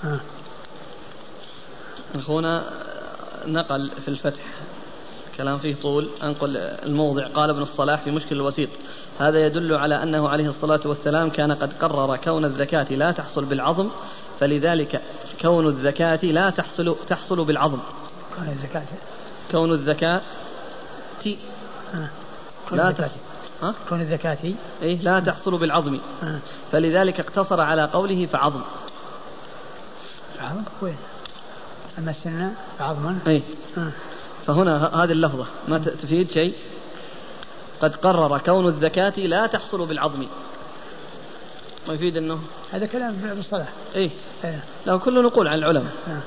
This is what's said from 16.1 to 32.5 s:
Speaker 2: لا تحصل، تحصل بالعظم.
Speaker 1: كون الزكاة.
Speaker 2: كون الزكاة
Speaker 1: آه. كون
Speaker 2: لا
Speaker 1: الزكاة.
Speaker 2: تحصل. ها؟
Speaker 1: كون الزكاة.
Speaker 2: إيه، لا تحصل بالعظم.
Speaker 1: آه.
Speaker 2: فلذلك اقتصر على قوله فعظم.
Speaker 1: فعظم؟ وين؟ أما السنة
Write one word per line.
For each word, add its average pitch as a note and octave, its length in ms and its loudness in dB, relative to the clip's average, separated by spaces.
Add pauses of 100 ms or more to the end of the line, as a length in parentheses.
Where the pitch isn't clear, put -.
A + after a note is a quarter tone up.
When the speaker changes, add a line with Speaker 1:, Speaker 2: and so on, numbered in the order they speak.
Speaker 2:
لا F3 240 6
تحصل، F3 460 0 (140)
تحصل F3 340 0
بالعظم. D3 360 4 (560)
Speaker 1:
كون E3 140 -6
الزكاة. C#3 340 -6 (680)
Speaker 2:
كون E3 200 4
الزكاة D#3 500 2 (1700)
Speaker 1:
آه. D#3 140 -6 (600)
كون - 80 0
Speaker 2:
لا F3 120 6
Speaker 1:
الزكاة. E3+ 180 0
Speaker 2:
تحصل. - 120 -8 (420)
ها؟ F#3 120 -2 (160)
Speaker 1:
كون E3+ 120 0
الزكاة. D#3 360 0 (440)
Speaker 2:
إيه، E3+ 200 0
لا F#3 180 6
تحصل F3+ 380 0
بالعظم. D3+ 420 2 (240)
Speaker 1:
آه. D#3 160 -4 (320)
Speaker 2:
فلذلك E3 480 4
اقتصر F#3+ 420 2
على D#3 240 4
قوله F3+ 400 2
فعظم. C#3 360 2 (1800)
Speaker 1:
فعظم؟ D#3 220 -4 (200)
وين؟ F3 140 -2 (1040)
أما D#3+ 140 -4
السنة F3 440 -4 (240)